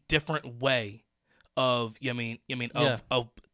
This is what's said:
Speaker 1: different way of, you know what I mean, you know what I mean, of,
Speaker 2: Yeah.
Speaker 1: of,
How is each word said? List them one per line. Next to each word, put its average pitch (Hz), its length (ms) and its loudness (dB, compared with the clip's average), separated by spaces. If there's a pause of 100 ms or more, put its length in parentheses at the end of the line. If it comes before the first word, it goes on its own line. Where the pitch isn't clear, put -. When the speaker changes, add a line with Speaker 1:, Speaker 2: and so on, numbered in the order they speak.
Speaker 1:
different 147 520 -2
way 117 440 0 (540)
of, 120 420 2
you 131 100 -4
know 120 60 -2
what 120 60 -4
I 117 40 -2
mean, 113 220 -8
you 131 80 -6
know 123 80 -6
what 117 140 -6
I - 40 -2
mean, 127 120 4
of, 110 60 -4 (120)
Speaker 2:
Yeah. 127 60 2
Speaker 1:
of, 120 120 -2 (240)